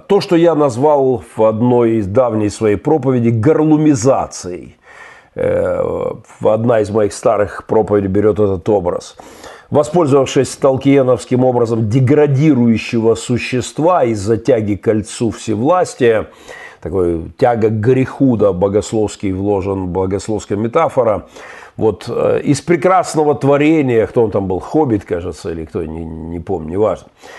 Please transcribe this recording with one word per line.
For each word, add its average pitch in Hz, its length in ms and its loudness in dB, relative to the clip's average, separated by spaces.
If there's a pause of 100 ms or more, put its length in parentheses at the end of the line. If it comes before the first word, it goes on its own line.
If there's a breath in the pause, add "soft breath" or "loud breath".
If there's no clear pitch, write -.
то, 196 140 2
что - 140 -2
я 165 180 4
назвал 135 680 0 (120)
в 113 80 0
одной 113 560 2
из 101 60 -2
давней 110 460 0
своей 104 240 0
проповеди 127 540 0
горлумизацией. 120 1500 0 (600 loud breath)
Э, 87 760 -2 (280)
в-, 110 80 0
одна 113 320 2
из 101 80 -2
моих 104 240 0
старых 104 540 -2
проповедей 104 400 0
берёт 101 320 0
этот 98 280 0
образ. 92 480 -2 (540 loud breath)
Воспользовавшись 131 840 2
толкиеновским 131 880 2
образом 117 460 0
деградирующего 127 1200 2
существа 139 920 -2
из-за 110 320 0
тяги 110 380 0
к - 80 -14
кольцу 110 460 -2
всевластия, 117 1000 0 (520 loud breath)
такой 85 560 -2
тяга 120 320 2
к 110 100 -2
греху, 131 560 2
да, 101 160 2
богословский 101 800 -2
вложен, 98 580 -2
богословская 95 680 -4
метафора. 117 720 -2 (480 loud breath)
Вот, 107 320 -2
э, - 360 0
из 143 180 0
прекрасного 165 720 0
творения, 139 720 2
кто 120 160 0
он 104 80 0
там 98 160 -4
был, 92 120 -2
Хоббит, 123 460 -2
кажется, 90 460 -8
или 82 140 -8
кто, 87 180 -6
не, 80 200 -10
не 82 360 -10
помню, 82 320 -6
неважно, 101 380 -2 (300 loud breath)